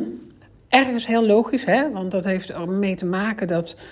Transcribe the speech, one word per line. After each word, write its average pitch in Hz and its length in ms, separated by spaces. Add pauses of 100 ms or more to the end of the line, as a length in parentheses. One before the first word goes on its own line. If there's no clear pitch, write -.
(680)
Ergens 254 380
heel 226 180
logisch, 226 400
hè? 262 260
Want 190 200
dat 190 140
heeft 190 260
ermee 190 440
te 180 100
maken 196 420
dat, 170 280 (160)